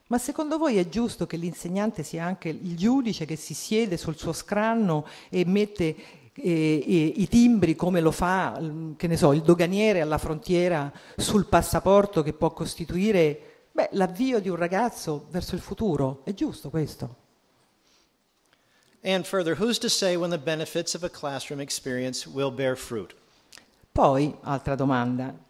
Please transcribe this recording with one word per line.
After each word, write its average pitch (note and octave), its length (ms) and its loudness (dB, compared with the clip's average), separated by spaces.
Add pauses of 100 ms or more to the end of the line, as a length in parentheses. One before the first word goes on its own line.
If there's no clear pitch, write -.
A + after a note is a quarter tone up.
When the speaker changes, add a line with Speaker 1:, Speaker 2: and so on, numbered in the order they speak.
(100)
Speaker 1:
ma A#3+ 80 0
secondo D4+ 400 -4
voi D4 180 2
è F3 120 2
giusto F#3+ 360 -2
che D#3+ 120 -8
l'insegnante F3+ 680 -4
sia E3 220 -8
anche F#3 240 -6
il E3+ 280 -8
giudice G#3+ 500 0
che D#3 100 -6
si - 180 -12
siede G#3+ 420 -2
sul D#3 200 -6
suo - 160 -6
scranno G#3 720 0 (220)
e F#3 180 0
mette, F#3 480 0 (400)
eh, D#3 500 2
eh, D#3+ 320 4
i G3+ 120 0
timbri A3+ 480 6
come F3+ 240 2
lo D#3+ 100 6
fa, F3 500 0
mm, D#3+ 360 -8
che - 100 -6
ne E3 100 2
so, D3 160 6
il D#3+ 100 4
doganiere F3+ 580 4
alla D3+ 180 0
frontiera D#3+ 720 0 (240)
sul - 300 2
passaporto F3+ 760 4
che D3 80 -4
può D#3+ 200 0
costituire, E3 1160 0
beh, - 220 -2
l'avvio G#3 480 0
di F#3 80 -6
un F3 80 -2
ragazzo E3+ 760 -2
verso E3+ 240 -4
il F3+ 60 -4
futuro? C#3+ 640 -2
È G3 100 -6
giusto G3 360 -6
questo? C3+ 460 -6 (1900)
Speaker 2:
And F#3+ 200 0
further, E3 320 0
who's A3 220 0
to A#3+ 100 -2
say F3+ 280 2
when F3 140 -2
the E3+ 80 -2
benefits D#3+ 560 -4
of F3 100 -10
a F3 40 -4
classroom C#3+ 520 -8
experience B2+ 680 -6
will C3+ 240 -2
bear C3 240 0
fruit? G#2+ 380 -10 (800)
Speaker 1:
Poi, D3 480 4
altra C#3 340 -4
domanda, B2+ 580 -2 (180)